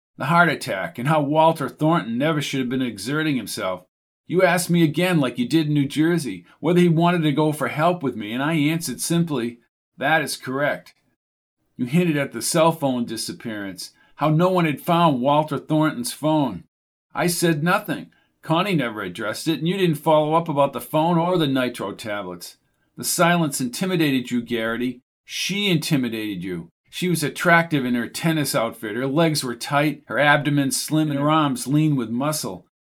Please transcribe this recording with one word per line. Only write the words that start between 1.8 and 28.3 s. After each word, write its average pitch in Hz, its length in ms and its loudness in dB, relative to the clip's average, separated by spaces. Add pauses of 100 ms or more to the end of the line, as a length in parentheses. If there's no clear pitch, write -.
never 147 240 0
should - 180 -4
have 123 80 -2
been 127 140 -2
exerting 131 540 -2
himself. 95 480 -6 (420)
You 175 160 2
asked 175 280 2
me 170 120 4
again, 170 380 2
like 127 180 -2
you 120 80 0
did 151 220 2
in 147 60 0
New 143 120 2
Jersey, 143 580 -2 (140)
whether 175 220 2
he 175 80 6
wanted 170 340 2
to 151 100 2
go 151 200 2
for 135 160 -4
help 165 340 0
with 120 140 -4
me, 107 160 -6
and 127 100 -4
I 160 120 -2
answered 151 460 -2
simply, 147 600 -2 (360)
"That 151 260 0
is 139 140 -6
correct." 131 580 -4 (840)
You 123 100 -4
hinted 160 300 2
at 139 160 -2
the 113 100 -8
cell 165 300 4
phone 127 320 -2
disappearance, 104 880 -10 (240)
how 151 140 0
no 165 180 4
one 180 160 2
had 147 160 -2
found 165 400 2
Walter 143 380 2
Thornton's 156 540 0
phone. 143 520 0 (500)
I 156 120 0
said 170 360 0
nothing. 175 480 -2 (300)
Connie 180 340 0
never 117 280 -2
addressed 104 440 -6
it, 160 120 -2
and 143 100 -4
you 139 80 0
didn't 175 200 2
follow 151 380 2
up 165 140 0
about 139 240 2
the 117 80 -8
phone 165 380 0
or 180 200 2
the 156 80 2
nitro 123 460 -2
tablets. 98 640 -10 (400)
The 120 80 -8
silence 170 560 2
intimidated 135 720 0
you, 120 120 -2
Garrity. 117 580 -4 (240)
She 202 440 -4
intimidated 113 760 0
you. 95 240 -6 (220)
She - 180 -4
was 165 140 0
attractive 165 640 2
in 123 80 0
her 117 120 0
tennis 156 480 -2